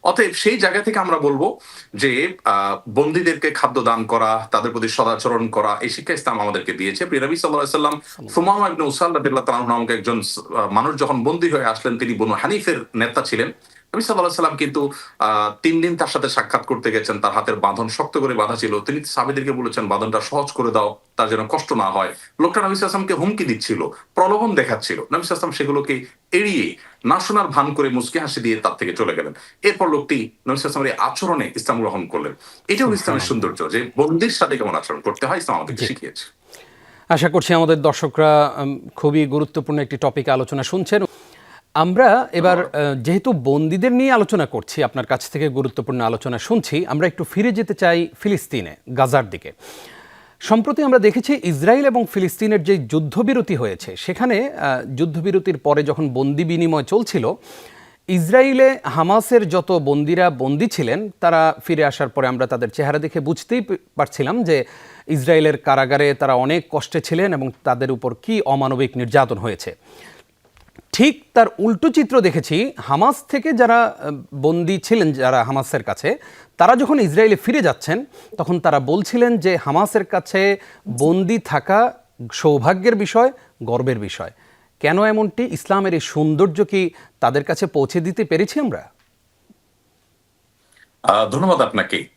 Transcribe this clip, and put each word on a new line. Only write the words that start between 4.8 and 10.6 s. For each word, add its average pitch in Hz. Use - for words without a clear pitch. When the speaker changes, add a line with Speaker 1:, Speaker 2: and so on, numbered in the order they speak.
Speaker 1:
সদাচরণ 113
করা, 104
এই 117
শিক্ষা 160
ইসলাম 117
আমাদেরকে 98
দিয়েছে। 98
প্রিয় 135
নবী 160
সাল্লাল্লাহু 151
আলাইহি 147
সাল্লাম, -
সুমামা 196
ইবনে 160
উসাল 170
রাদিয়াল্লাহু 135
তাআলা 123
আনহু 117
নামক 117
একজন, 113
আহ, 104